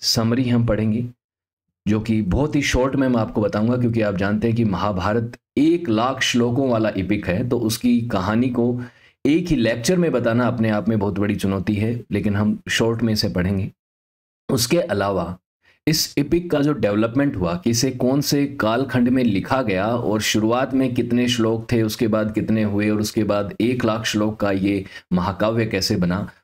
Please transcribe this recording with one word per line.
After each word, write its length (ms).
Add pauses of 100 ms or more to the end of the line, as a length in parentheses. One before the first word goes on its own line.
समरी 480
हम 160
पढ़ेंगे, 400 (840)
जो 120
कि 220
बहुत 340
ही 60
शॉर्ट 340
में 120
मैं 120
आपको 220
बताऊंगा, 360
क्योंकि 240
आप 140
जानते 320
हैं 100
कि 60
महाभारत 760 (200)
एक 320
लाख 320
श्लोकों 480
वाला 200
एपिक 380
है, 220
तो 100
उसकी 420
कहानी 480
को 320 (440)
एक 220
ही 80
लेक्चर 420
में 140
बताना 360
अपने 220
आप 200
में 100
बहुत 200
बड़ी 160
चुनौती 400
है, 360
लेकिन 240
हम 240 (100)
शॉर्ट 320
में 120
इसे 160
पढ़ेंगे। 420 (800)
उसके 280
अलावा 580 (500)
इस 300
एपिक 340
का 100
जो 120
डेवलपमेंट 640
हुआ 280
कि 60
इसे 220
कौन 300
से 240
कालखंड 640
में 140
लिखा 380
गया 260
और 340
शुरुआत 520
में 200
कितने 340
श्लोक 440
थे, 120
उसके 240
बाद 280
कितने 280
हुए 260
और 100
उसके 240
बाद 380
एक 240
लाख 200
श्लोक 340
का 120
ये 340 (280)
महाकाव्य 520
कैसे 300
बना, 360 (120)